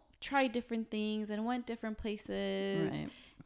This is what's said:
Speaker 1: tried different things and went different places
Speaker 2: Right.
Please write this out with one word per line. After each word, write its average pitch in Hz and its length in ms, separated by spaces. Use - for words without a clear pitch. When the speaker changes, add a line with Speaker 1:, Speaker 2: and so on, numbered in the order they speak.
Speaker 1:
tried 269 300
different 233 400
things 214 380
and 214 160
went 240 200
different 226 320
places 196 960
Speaker 2:
Right. 147 160